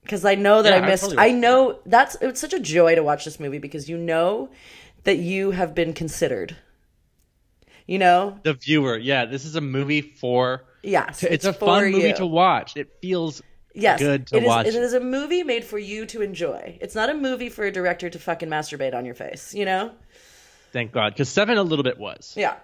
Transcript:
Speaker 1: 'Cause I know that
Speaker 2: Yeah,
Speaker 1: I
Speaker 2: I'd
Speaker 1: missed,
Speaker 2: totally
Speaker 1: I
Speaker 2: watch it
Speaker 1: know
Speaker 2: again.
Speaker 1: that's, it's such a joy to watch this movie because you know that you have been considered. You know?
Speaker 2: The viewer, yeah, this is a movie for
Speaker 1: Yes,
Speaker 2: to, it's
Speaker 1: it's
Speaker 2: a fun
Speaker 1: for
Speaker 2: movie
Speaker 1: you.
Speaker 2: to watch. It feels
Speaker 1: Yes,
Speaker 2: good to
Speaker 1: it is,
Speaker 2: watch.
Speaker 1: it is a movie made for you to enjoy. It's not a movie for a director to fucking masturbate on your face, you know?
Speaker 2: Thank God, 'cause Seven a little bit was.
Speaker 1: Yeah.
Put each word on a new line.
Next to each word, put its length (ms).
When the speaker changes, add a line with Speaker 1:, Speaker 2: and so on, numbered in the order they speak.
Speaker 1:
'Cause 160
I 100
know 280
that 80
Speaker 2:
Yeah, 60
Speaker 1:
I 60
Speaker 2:
I'd 60
Speaker 1:
missed, 160
Speaker 2:
totally 140
Speaker 1:
I 100
Speaker 2:
watch 60
it 40
Speaker 1:
know 320
Speaker 2:
again. 160
Speaker 1:
that's, 340
it's 200
such 120
a 80
joy 360
to 80
watch 200
this 140
movie 200
because 300
you 80
know 540
that 140
you 340
have 220
been 180
considered. 640
You 120
know? 440
Speaker 2:
The 100
viewer, 460
yeah, 260
this 220
is 100
a 60
movie 400
for 640
Speaker 1:
Yes, 380
Speaker 2:
to, 120
it's 140
Speaker 1:
it's 100
Speaker 2:
a 20
fun 260
Speaker 1:
for 40
Speaker 2:
movie 200
Speaker 1:
you. 80
Speaker 2:
to 100
watch. 500
It 140
feels 400
Speaker 1:
Yes, 240
Speaker 2:
good 280
to 100
Speaker 1:
it 60
is, 40
Speaker 2:
watch. 200
Speaker 1:
it 80
is 180
a 80
movie 420
made 220
for 140
you 260
to 160
enjoy. 600
It's 120
not 140
a 60
movie 340
for 160
a 80
director 380
to 80
fucking 320
masturbate 440
on 120
your 80
face, 400
you 100
know? 280
Speaker 2:
Thank 220
God, 240
'cause 140
Seven 260
a 60
little 200
bit 160
was. 380
Speaker 1:
Yeah. 280